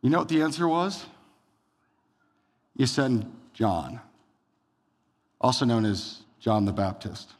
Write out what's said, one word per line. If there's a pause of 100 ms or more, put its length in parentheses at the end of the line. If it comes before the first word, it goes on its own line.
You
know
what
the
answer
was? (1700)
You
send (220)
John, (1400)
also
known
as (180)
John
the
Baptist.